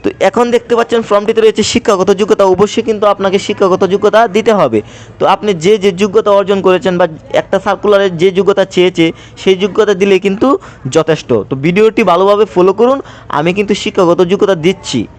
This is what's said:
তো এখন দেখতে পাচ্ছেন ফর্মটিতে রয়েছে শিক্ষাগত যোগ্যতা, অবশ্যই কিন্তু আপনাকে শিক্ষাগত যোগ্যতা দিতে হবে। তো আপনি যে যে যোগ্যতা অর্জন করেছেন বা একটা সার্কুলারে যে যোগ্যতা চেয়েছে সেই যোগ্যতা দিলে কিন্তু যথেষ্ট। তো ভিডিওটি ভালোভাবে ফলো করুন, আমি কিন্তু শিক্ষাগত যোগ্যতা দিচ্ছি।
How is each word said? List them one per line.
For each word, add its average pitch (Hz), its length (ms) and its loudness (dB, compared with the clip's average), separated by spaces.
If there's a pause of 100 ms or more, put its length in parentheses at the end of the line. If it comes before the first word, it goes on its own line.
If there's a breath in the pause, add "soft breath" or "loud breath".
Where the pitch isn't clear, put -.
তো - 60 -4 (200)
এখন 233 160 0 (100)
দেখতে 233 220 -2
পাচ্ছেন 233 320 0
ফর্মটিতে 214 320 0
রয়েছে 214 300 2
শিক্ষাগত 190 380 0 (100)
যোগ্যতা, 196 240 0 (100)
অবশ্যই 202 360 -2
কিন্তু 214 240 -2
আপনাকে 196 320 -2
শিক্ষাগত 190 380 0 (100)
যোগ্যতা 202 280 2 (140)
দিতে 220 240 2
হবে। 117 200 0 (400 loud breath)
তো - 40 -2 (100)
আপনি 208 180 -2 (120)
যে 196 100 4 (100)
যে 202 80 2 (100)
যোগ্যতা 208 380 0
অর্জন 196 260 -2
করেছেন 185 340 2
বা 180 60 4 (360)
একটা 190 240 -4
সার্কুলারে 202 420 0 (140)
যে 190 160 2
যোগ্যতা 196 260 0 (120)
চেয়েছে 180 300 2 (360 loud breath)
সেই 190 220 0
যোগ্যতা 208 380 0
দিলে 196 140 2 (100)
কিন্তু 196 220 0 (480 loud breath)
যথেষ্ট। 156 340 0 (200)
তো - 40 -4 (120)
ভিডিওটি 214 360 2 (100)
ভালোভাবে 202 340 2 (100)
ফলো 185 240 4
করুন, 254 180 2 (400 loud breath)
আমি 160 200 0
কিন্তু 208 240 -2
শিক্ষাগত 175 380 0 (120)
যোগ্যতা 196 240 0 (100)
দিচ্ছি। 170 360 -2 (180)